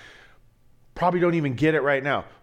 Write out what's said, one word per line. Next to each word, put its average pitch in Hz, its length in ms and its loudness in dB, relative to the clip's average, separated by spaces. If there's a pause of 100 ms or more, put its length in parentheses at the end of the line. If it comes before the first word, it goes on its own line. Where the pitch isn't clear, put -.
(960)
probably 180 260 0
don't 170 140 2
even 143 200 -2
get 156 200 2
it 151 60 2
right 135 220 0
now. 131 240 -4 (160)